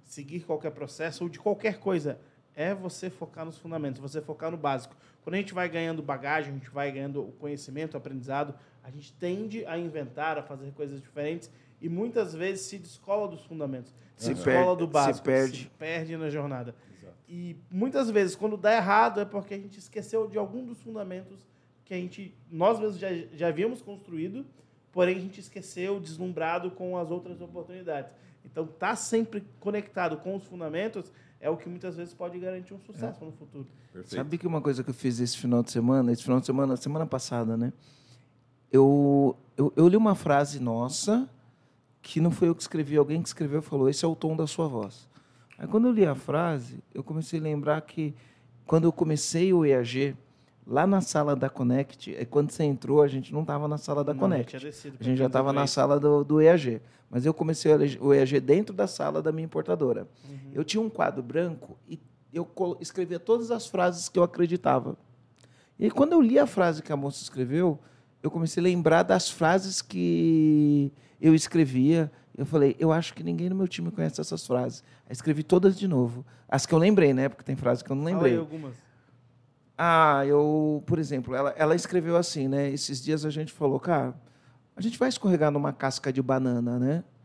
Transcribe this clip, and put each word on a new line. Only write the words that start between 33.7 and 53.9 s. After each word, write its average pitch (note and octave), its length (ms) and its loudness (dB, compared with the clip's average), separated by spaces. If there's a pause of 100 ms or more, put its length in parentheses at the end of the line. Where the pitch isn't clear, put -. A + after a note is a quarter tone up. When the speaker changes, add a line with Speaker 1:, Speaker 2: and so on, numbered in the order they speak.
Speaker 2:
Perfeito. F2+ 220 -14
Speaker 3:
Sabe D3 240 -6
que F3 80 -6
uma D#3+ 140 -2
coisa C3 240 -2
que - 60 -8
eu B2+ 40 -4
fiz B2 260 -4
esse A#2+ 180 -2
final A#2+ 240 2
de - 80 -4
semana, B2 420 2
esse A#2 100 -2
final B2+ 180 2
de B2 60 -8
semana, C3+ 300 0
semana D3+ 300 -4
passada, A#2+ 500 -4
né? A#2+ 160 -2 (1000)
Eu, C#3 640 6 (200)
eu, C#3+ 200 2
eu E3 120 10
li F#3 80 6
uma G#3+ 180 6
frase C#3+ 460 2
nossa, B2+ 680 -2 (760)
que - 180 -4
não E3+ 100 4
foi E3+ 180 2
eu E3 60 2
que E3 80 -10
escrevi, D3+ 340 -4
alguém D3 260 4
que - 60 -6
escreveu D3+ 320 -4
falou, C3+ 280 0
"Esse D3 160 -2
é E3 40 2
o D#3+ 60 0
tom D#3+ 220 -4
da D#3+ 100 -2
sua D#3+ 220 -4
voz." A2 400 -8 (500)
Aí, - 80 -12
quando A#3 220 2
eu B3 40 2
li G#3 140 4
a C#3+ 80 0
frase, C#3 640 -2 (160)
eu C3+ 80 -10
comecei D#3+ 380 -6
a - 20 -6
lembrar D3+ 400 -2
que D#3 320 -6 (520)
quando D#3+ 180 4
eu E3 80 6
comecei E3 600 0
o E3+ 140 6
E C#3 80 6
A B2+ 80 4
G, C3 320 -2 (520)
lá C#3+ 200 2
na G3 140 6
sala D3 340 0
da C3+ 160 -2
Connect, - 640 -2
é, - 100 -6
quando D3 280 0
você - 120 -4
entrou, C#3+ 380 2
a C#3+ 60 6
gente C3+ 240 -6
não D3+ 120 -4
tava D3 220 -4
na D3+ 100 -4
sala D3 280 -4